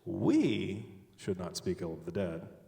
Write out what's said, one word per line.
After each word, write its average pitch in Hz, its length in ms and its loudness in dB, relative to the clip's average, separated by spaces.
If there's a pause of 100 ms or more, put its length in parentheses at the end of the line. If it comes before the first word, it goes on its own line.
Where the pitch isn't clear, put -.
We 113 800 4 (300)
should 95 220 -2
not 87 180 -6
speak - 240 -2
ill 82 140 -4
of 80 100 -10
the 85 80 -8
dead. 87 360 -2 (200)